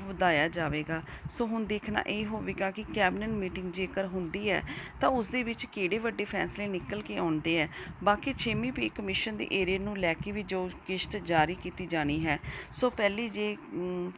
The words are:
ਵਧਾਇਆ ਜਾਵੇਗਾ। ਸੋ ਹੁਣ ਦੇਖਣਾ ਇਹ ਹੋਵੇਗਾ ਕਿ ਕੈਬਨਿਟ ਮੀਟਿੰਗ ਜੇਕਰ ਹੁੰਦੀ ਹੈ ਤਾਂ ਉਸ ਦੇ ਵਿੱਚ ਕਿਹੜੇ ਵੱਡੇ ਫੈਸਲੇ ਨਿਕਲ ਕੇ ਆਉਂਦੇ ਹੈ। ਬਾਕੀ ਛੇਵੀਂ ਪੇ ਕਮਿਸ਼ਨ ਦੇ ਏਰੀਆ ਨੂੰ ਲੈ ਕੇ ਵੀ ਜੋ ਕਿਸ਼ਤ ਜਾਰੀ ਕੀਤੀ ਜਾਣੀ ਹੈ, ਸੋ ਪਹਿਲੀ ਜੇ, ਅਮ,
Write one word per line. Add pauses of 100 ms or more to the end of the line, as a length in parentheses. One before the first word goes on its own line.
ਵਧਾਇਆ
ਜਾਵੇਗਾ। (280)
ਸੋ
ਹੁਣ
ਦੇਖਣਾ
ਇਹ
ਹੋਵੇਗਾ
ਕਿ
ਕੈਬਨਿਟ
ਮੀਟਿੰਗ
ਜੇਕਰ
ਹੁੰਦੀ
ਹੈ (380)
ਤਾਂ
ਉਸ
ਦੇ
ਵਿੱਚ
ਕਿਹੜੇ
ਵੱਡੇ
ਫੈਸਲੇ
ਨਿਕਲ
ਕੇ
ਆਉਂਦੇ
ਹੈ। (340)
ਬਾਕੀ
ਛੇਵੀਂ
ਪੇ (100)
ਕਮਿਸ਼ਨ
ਦੇ
ਏਰੀਆ
ਨੂੰ
ਲੈ
ਕੇ
ਵੀ
ਜੋ (180)
ਕਿਸ਼ਤ
ਜਾਰੀ
ਕੀਤੀ
ਜਾਣੀ
ਹੈ, (320)
ਸੋ
ਪਹਿਲੀ
ਜੇ, (160)
ਅਮ,